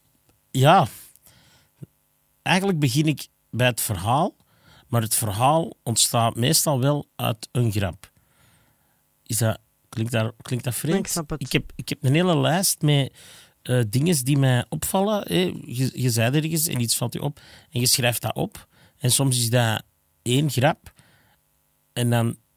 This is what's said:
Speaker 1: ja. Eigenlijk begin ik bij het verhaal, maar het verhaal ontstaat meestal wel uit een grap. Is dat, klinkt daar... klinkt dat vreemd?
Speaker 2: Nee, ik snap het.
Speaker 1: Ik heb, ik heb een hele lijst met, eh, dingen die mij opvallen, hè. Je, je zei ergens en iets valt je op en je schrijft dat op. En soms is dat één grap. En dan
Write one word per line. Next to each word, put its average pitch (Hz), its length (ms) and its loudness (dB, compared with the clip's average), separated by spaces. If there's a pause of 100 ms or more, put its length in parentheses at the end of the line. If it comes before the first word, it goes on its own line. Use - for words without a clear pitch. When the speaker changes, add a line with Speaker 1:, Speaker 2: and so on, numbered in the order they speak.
(500)
Speaker 1:
ja. 143 360 6 (1600)
Eigenlijk 185 360 0
begin 147 280 2
ik 151 200 -2 (240)
bij 120 160 0
het 120 140 0
verhaal, 117 560 -2 (520)
maar 117 140 0
het 110 120 -4
verhaal 131 580 2 (100)
ontstaat 117 540 0
meestal 139 440 0
wel 143 260 0 (100)
uit 120 360 -4
een 120 200 0
grap. 95 380 -4 (1120)
Is - 160 -8
dat, 110 200 0 (300)
klinkt 113 240 -6
daar... 113 200 0 (100)
klinkt 120 220 -6
dat 117 100 -4
vreemd? 147 200 -4
Speaker 2:
Nee, 196 80 0
ik - 80 -8
snap 165 200 -6
het. 156 100 -8
Speaker 1:
Ik 131 120 -6
heb, - 220 -2
ik - 140 -12
heb - 160 -6
een 135 100 2
hele 170 240 2
lijst 143 440 0
met, 143 300 2 (500)
eh, 123 260 0
dingen 135 360 0
die 139 140 2
mij 127 300 2
opvallen, 196 600 -2
hè. 175 240 0 (120)
Je, 123 300 -2
je 123 160 0
zei 117 260 0
ergens 156 300 0
en 127 140 -4
iets 117 160 0
valt 120 160 -4
je - 100 -8
op 147 180 -6 (300)
en 123 100 -4
je 123 60 0
schrijft 120 360 0
dat 117 120 -4
op. - 320 -8 (320)
En 123 120 0
soms 127 280 2
is 117 120 0
dat 113 320 0 (400)
één 135 280 0
grap. - 420 0 (1000)
En 120 180 0
dan 117 260 2 (200)